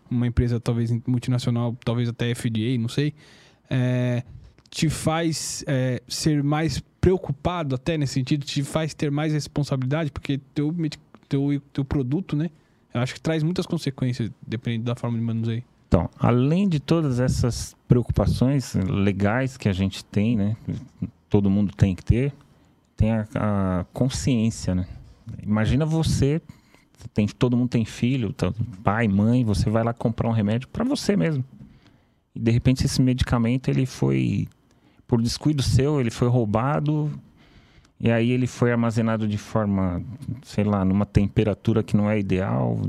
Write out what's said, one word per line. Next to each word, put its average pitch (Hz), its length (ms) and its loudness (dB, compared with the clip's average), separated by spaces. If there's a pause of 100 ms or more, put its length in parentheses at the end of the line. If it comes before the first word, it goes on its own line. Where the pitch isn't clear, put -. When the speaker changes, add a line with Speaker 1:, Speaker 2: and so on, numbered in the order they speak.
(100)
Speaker 1:
uma 123 160 0
empresa 120 320 0
talvez 117 320 -2 (160)
multinacional, 120 760 -2
talvez 120 240 -2
até 120 240 -4
F 120 180 -4
D 113 240 0
A, 123 40 0
não 113 100 -2
sei, 147 260 -2 (560)
é, 123 540 0 (440)
te - 220 -2
faz, 160 760 -2
é, 127 400 0
ser 147 340 0
mais 151 400 0 (180)
preocupado 170 760 0
até 165 200 -2
nesse 143 180 -2
sentido, 143 300 -2
te - 200 -4
faz 156 280 -2
ter 151 200 -2
mais 151 200 0
responsabilidade, 143 800 -2
porque - 280 -4 (140)
teu 151 200 -2
medi-, 165 260 -4 (300)
teu, 143 340 0 (100)
teu 139 120 -2
produto, 147 520 -2
né? 160 140 0 (420)
Eu 107 80 -2
acho 127 140 -2
que - 60 -18
traz 160 240 0
muitas 180 220 0
consequências, 127 640 -2 (180)
dependendo 113 380 -4
da 120 120 -2
forma 120 200 -4
de 113 80 -2
manuseio. 113 380 -2 (240)
Speaker 2:
Então, - 220 2 (100)
além 139 500 4
de 156 100 2
todas 147 400 0
essas 127 560 0 (140)
preocupações 123 840 2
legais 101 840 0
que - 120 -2
a 101 40 4
gente 95 320 -2
tem, 110 320 0
né? 104 200 0 (720)
Todo 101 220 4
mundo 98 260 2
tem 98 200 4
que - 80 -18
ter, 131 280 2 (640)
tem 110 160 2
a, 110 220 -2
a 98 580 0
consciência, 117 840 0
né? 90 120 -2 (560)
Imagina 110 420 2
você, 156 560 0 (720)
tem, 107 140 2
todo 123 300 0
mundo 123 140 2
tem 117 140 2
filho, 120 480 -2
tá, 90 200 -2 (320)
pai, 107 240 2
mãe, 110 360 4
você 104 260 0
vai 113 120 2
lá 117 100 0
comprar - 360 -2
um 113 40 0
remédio 113 360 0
pra - 160 -4
você 240 320 0
mesmo. 165 280 0 (920)
E - 20 -8
de 113 140 2
repente 127 320 2
esse 139 180 0
medicamento, 127 640 2
ele 139 180 0
foi, 131 600 0 (600)
por 120 120 2
descuido 135 420 0
seu, 139 380 2
ele 117 100 0
foi 123 180 0
roubado, 143 840 0 (880)
e - 140 0
aí 117 180 2
ele 127 160 2
foi 120 240 0
armazenado 113 560 0
de 104 120 -2
forma, 95 600 0 (420)
sei - 200 -4
lá, 101 220 2
numa 98 220 2
temperatura 107 760 2
que - 140 0
não 104 120 2
é 107 100 2
ideal, 107 720 0